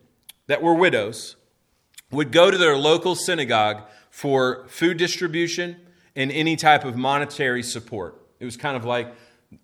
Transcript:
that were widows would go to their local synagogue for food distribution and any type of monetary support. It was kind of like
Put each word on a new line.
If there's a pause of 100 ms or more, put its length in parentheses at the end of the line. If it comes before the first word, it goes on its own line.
(480)
that
were
widows (760)
would
go
to
their
local
synagogue (260)
for
food
distribution (400)
and
any
type
of
monetary
support. (200)
It
was
kind
of
like (500)